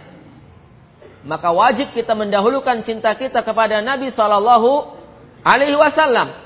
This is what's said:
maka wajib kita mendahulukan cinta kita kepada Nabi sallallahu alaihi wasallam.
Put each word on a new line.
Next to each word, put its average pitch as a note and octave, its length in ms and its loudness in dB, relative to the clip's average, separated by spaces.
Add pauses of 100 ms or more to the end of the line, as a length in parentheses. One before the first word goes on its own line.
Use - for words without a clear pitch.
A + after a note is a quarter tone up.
(1200)
maka D#3+ 320 -4
wajib A3+ 400 2
kita A3+ 240 -4
mendahulukan A3 640 -2
cinta A3 320 -2
kita B3 320 -4
kepada G#3+ 400 -2
Nabi C4 240 -4
sallallahu A3+ 880 2 (480)
alaihi C#4 320 2
wasallam. C#4+ 560 2 (120)